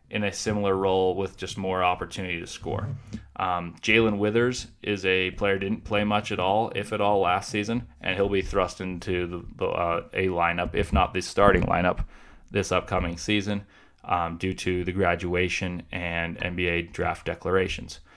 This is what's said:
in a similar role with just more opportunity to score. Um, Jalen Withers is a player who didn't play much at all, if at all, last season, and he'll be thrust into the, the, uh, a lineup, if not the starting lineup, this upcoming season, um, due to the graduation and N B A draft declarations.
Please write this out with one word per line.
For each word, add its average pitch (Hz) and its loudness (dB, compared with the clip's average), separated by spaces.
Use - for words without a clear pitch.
in 107 -2
a 98 -2
similar 104 0
role 95 2
with 95 -4
just - -10
more 95 0
opportunity 90 -2
to 90 -10
score. - -6
Um, 87 -2
Jalen 110 4
Withers 117 0
is 95 -2
a 92 2
player 101 0
who 98 0
didn't 98 -4
play 104 0
much 104 0
at 92 -2
all, 101 2
if 101 -6
at 104 0
all, 101 4
last 90 2
season, 113 -2
and 90 -2
he'll 101 2
be 98 2
thrust 92 0
into 90 -4
the, 87 -8
the, 92 -2
uh, 85 0
a 95 0
lineup, 87 0
if 101 -2
not 92 2
the 92 -4
starting 98 6
lineup, 87 2
this 101 0
upcoming 90 0
season, 104 0
um, 85 -2
due 92 -2
to 90 -2
the 90 -4
graduation 90 0
and 85 -4
N 90 -4
B 90 0
A 85 0
draft 85 -4
declarations. 92 -2